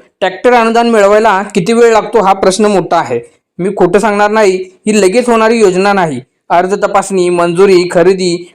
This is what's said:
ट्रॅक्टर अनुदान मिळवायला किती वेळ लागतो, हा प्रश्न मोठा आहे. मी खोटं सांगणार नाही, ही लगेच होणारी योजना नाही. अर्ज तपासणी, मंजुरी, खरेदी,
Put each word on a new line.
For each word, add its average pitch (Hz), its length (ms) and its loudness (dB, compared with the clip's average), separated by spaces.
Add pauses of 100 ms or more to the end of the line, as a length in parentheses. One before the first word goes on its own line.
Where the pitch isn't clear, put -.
(200)
ट्रॅक्टर 196 340 -2
अनुदान 233 360 0
मिळवायला 208 540 2
किती 202 300 -4
वेळ 233 180 4
लागतो, 208 320 0
हा 190 100 2
प्रश्न 190 320 0
मोठा 190 320 0
आहे. 131 220 -4 (380)
मी 175 200 -4
खोटं 180 220 0
सांगणार 208 320 0
नाही, 208 240 2 (320)
ही 208 140 0
लगेच 226 280 0
होणारी 226 300 0
योजना 196 340 2
नाही. 160 280 -2 (280)
अर्ज 185 240 0
तपासणी, 190 560 -2
मंजुरी, 175 640 2
खरेदी, 180 640 -2